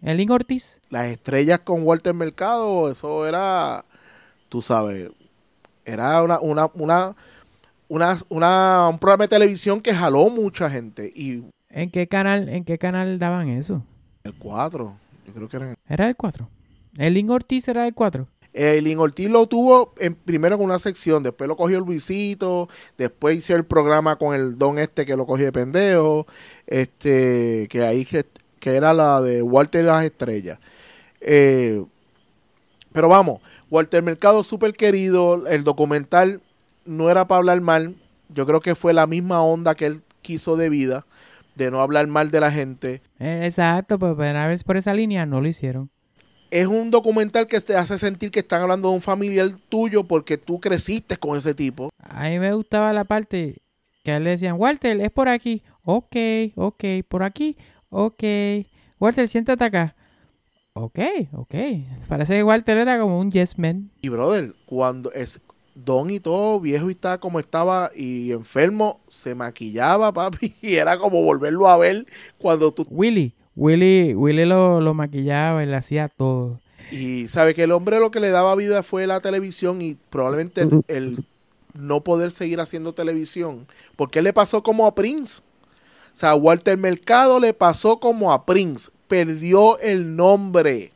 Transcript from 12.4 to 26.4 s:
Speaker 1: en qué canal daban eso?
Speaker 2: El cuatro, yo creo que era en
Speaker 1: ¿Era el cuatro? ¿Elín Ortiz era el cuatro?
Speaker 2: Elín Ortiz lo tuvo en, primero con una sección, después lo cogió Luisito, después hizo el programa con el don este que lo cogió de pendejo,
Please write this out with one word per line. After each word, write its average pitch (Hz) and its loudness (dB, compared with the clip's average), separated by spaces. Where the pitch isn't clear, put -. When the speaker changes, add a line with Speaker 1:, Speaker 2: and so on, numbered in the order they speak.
Speaker 1:
en 175 -8
qué 165 -4
canal 185 -4
daban 175 -4
eso? 135 -6
Speaker 2:
El 101 -18
cuatro, 113 -8
yo 98 -20
creo 110 -14
que - -14
era 131 -10
en 117 -14
Speaker 1:
¿Era 170 -2
el 247 -2
cuatro? 151 -10
¿Elín 180 2
Ortiz 247 -2
era 240 -2
el 233 -6
cuatro? 175 -2
Speaker 2:
Elín 151 2
Ortiz 160 0
lo 226 6
tuvo 247 4
en, 170 -2
primero 170 0
con 202 0
una 180 -2
sección, 165 -2
después 131 -6
lo 151 -4
cogió 185 0
Luisito, 185 -4
después 147 0
hizo 170 -2
el 170 0
programa 156 2
con 147 -2
el 131 -2
don 139 0
este 151 -4
que 135 -2
lo 131 -2
cogió 135 0
de 131 -4
pendejo, 156 0